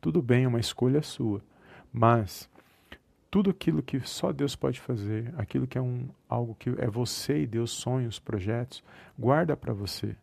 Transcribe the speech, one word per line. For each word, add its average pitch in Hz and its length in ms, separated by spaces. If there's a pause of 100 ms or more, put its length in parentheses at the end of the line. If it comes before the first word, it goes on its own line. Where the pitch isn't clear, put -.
tudo 165 200
bem, 123 240
é 127 40
uma 117 100
escolha 131 440
sua. 107 400 (500)
Mas 117 560 (840)
tudo 196 200
aquilo 160 320
que 131 180
só - 320
Deus 139 240
pode 131 240
fazer, 110 560
aquilo 127 300
que 127 120
é 127 40
um, 123 260 (200)
algo 117 260
que - 240
é 123 100
você 123 540
e 139 40
Deus, 117 240
sonhos, 123 480
projetos, 110 640 (340)
guarda 143 400
pra - 160
você - 500